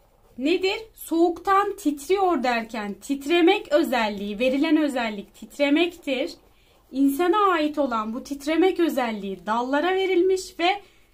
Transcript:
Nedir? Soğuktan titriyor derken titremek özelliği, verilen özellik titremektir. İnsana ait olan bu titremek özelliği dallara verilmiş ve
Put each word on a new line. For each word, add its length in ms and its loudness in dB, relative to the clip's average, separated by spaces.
Nedir? 380 0
Soğuktan 840 0
titriyor 680 0
derken 520 -4
titremek 800 2
özelliği, 680 0
verilen 380 2
özellik 580 -2
titremektir. 1000 -2
İnsana 640 2
ait 260 0
olan 360 -2
bu 100 -10
titremek 560 0
özelliği 680 -2
dallara 480 0
verilmiş 640 0
ve 240 0